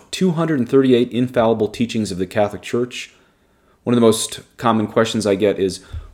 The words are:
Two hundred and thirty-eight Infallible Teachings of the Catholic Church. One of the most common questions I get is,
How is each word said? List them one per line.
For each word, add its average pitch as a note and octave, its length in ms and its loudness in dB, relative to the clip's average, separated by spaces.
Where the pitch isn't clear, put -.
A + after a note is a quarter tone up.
Two F#3 220 -2
hundred D#3+ 260 -2
and A#2 100 -2
thirty-eight B2+ 440 4
Infallible A2+ 560 0
Teachings A2+ 420 -4
of F2+ 80 -8
the F#2 80 -2
Catholic G2+ 340 -4
Church. - 540 -8
One A#2+ 100 0
of - 20 4
the A#2 80 4
most - 360 2
common A2 320 0
questions A2+ 400 0
I G2 80 4
get G2 240 0
is, F#2 240 -4